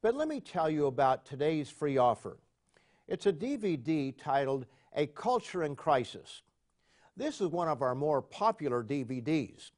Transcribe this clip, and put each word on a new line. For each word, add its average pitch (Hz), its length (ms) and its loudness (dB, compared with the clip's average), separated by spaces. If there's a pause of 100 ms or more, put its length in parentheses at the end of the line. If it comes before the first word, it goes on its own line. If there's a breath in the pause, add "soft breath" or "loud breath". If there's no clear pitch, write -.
But 226 140 2
let 311 140 -2
me 294 120 -4
tell 165 300 0
you 151 160 2
about 131 380 2
today's 147 460 -2
free 143 260 -2
offer. 120 420 2 (720 soft breath)
It's - 180 -2
a 202 60 4
D 226 240 -4
V 208 200 0
D 135 360 0
titled 135 540 0 (280 soft breath)
A 147 120 2
Culture 190 580 -2
in 147 100 -4
Crisis. - 680 -2 (760 soft breath)
This 285 240 -4
is 190 80 0
one 170 200 0
of 139 140 0
our 127 120 0
more 143 280 0
popular 147 600 0
D 135 200 -4
V 127 180 -6
Ds. 139 580 -4